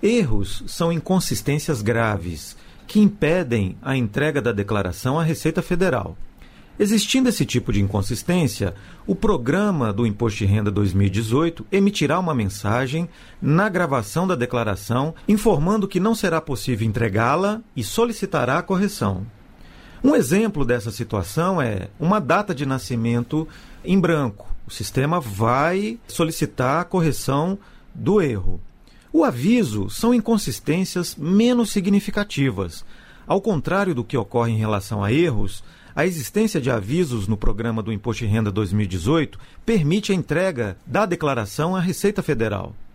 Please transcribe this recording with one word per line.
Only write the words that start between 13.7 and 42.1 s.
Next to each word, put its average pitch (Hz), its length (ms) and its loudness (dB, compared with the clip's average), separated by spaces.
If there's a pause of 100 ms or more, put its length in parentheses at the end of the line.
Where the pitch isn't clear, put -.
gravação 165 580 0
da 185 80 0
declaração 117 800 -2 (140)
informando 202 580 2
que 180 140 -2
não 220 120 2
será 165 280 0
possível 123 440 -2
entregá-la 117 760 0 (120)
e 117 120 -4
solicitará 190 720 0
a 175 60 -2
correção. 175 640 -2 (760)
Um 277 100 6
exemplo 185 520 2
dessa 117 260 0
situação 151 680 -2
é 104 260 -2 (100)
uma 202 220 2
data 180 340 0
de 143 120 -4
nascimento 127 840 -2 (380)
em 185 120 2
branco. 156 540 0 (140)
O - 60 -12
sistema 143 480 -2
vai 147 880 0
solicitar 151 720 -2
a 175 60 -4
correção 165 760 0 (340)
do 165 280 2
erro. 101 380 0 (520)
O 320 120 4
aviso 135 680 2
são 233 240 2
inconsistências 185 1000 -2
menos 220 560 2
significativas. 139 1120 0 (420)
Ao 190 140 2
contrário 185 520 0
do 123 100 -4
que 107 120 -6
ocorre 117 380 0
em 110 40 0
relação 107 460 -2
a 101 80 0
erros, 123 520 0 (320)
a 147 100 0
existência 185 560 -2
de 127 100 0
avisos 120 560 -2
no 110 80 0
programa 113 480 0
do 110 80 -4
Imposto 107 320 -4
de 104 80 0
Renda 107 200 2
dois 95 200 0
mil 104 140 2
e - 20 -6
dezoito 104 500 0 (280)
permite 202 460 2
a 190 40 2
entrega 147 720 -2
da 190 200 0
declaração 151 680 -2
à 185 40 0
Receita 190 440 0